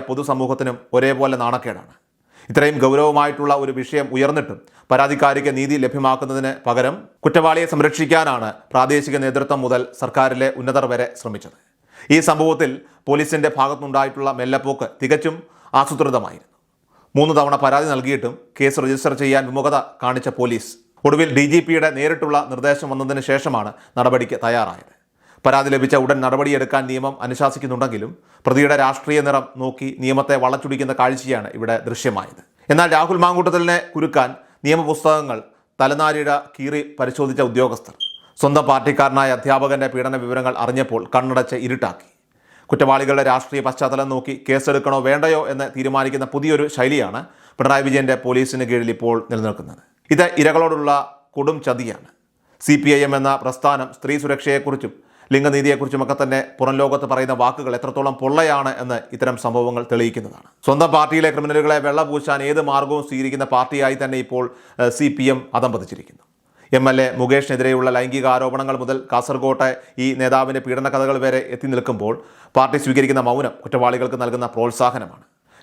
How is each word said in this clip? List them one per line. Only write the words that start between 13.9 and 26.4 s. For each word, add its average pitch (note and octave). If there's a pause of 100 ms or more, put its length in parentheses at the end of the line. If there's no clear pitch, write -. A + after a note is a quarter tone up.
മെല്ലപ്പോക്ക് C3 (140)
തികച്ചും D3+ (460)
ആസൂത്രിതമായിരുന്നു. B2+ (640)
മൂന്ന് D3+
തവണ C#3+ (100)
പരാതി C#3
നൽകിയിട്ടും C3 (240)
കേസ് C#3
രജിസ്റ്റർ C3+
ചെയ്യാൻ C3+
വിമുഖത C#3 (240)
കാണിച്ച B2+ (120)
പോലീസ് A#2 (340)
ഒടുവിൽ D3+
ഡി C#3+
ജി E3+
പിയുടെ D#3 (100)
നേരിട്ടുള്ള D#3 (160)
നിർദ്ദേശം C#3+
വന്നതിന് C3+
ശേഷമാണ് C3 (260)
നടപടിക്ക് B2
തയ്യാറായത്. A2+ (540)
പരാതി C#3
ലഭിച്ച C3+ (100)
ഉടൻ C3+
നടപടിയെടുക്കാൻ C3+